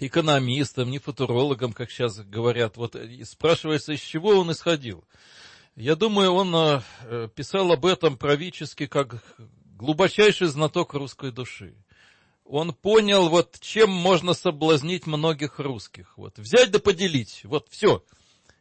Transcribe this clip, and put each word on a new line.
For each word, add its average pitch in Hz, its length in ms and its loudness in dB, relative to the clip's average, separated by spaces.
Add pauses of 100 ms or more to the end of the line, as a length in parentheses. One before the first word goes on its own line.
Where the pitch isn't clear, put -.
экономистом, 135 880 -2
ни 139 80 -8
футурологом, 127 760 -2
как - 180 -12
щас 113 280 -6
говорят. 110 580 -2
Вот, 117 200 -8
э, 113 100 -14
и 120 180 -20
спрашивается, 156 680 -2
из 143 80 -8
чего 170 380 -4
он 170 120 0
исходил. 143 540 -4 (720)
Я 131 180 -2
думаю, 196 380 2
он, 180 220 0
э, 151 280 2 (220)
э, 117 300 -10
писал 185 360 -2
об 151 160 2
этом 165 320 0
правительски 147 680 -4
как 123 360 -4 (540)
глубочайший 180 720 2
знаток 156 460 -4
русской 135 360 -10
души. 117 460 -16 (680)
Он 156 300 -4
понял, 202 540 4
вот, 165 320 2
чем 220 300 4
можно 180 440 2
соблазнить 160 720 0
многих 151 540 -2
русских. 120 580 -12
Вот, 101 200 -18
взять 185 340 4
да 208 80 2
поделить. 170 640 -2
Вот, 110 260 -6
все. 185 340 2 (560)